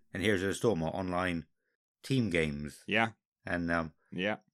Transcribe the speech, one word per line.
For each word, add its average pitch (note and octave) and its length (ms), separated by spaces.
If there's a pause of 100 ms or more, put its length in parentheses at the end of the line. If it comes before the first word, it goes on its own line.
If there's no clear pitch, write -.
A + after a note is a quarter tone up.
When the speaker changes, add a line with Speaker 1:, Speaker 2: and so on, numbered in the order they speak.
(120)
Speaker 1:
and F#2 100
Heroes G2 200
of G2 60
the F#2 60
Storm F#2+ 280
are D#2 120
online F2+ 520 (560)
team B2+ 280
games. D2+ 560
Speaker 2:
Yeah. A2 240 (360)
Speaker 1:
And, F2 240
um, E2 220 (200)
Speaker 2:
Yeah. F#2 240 (180)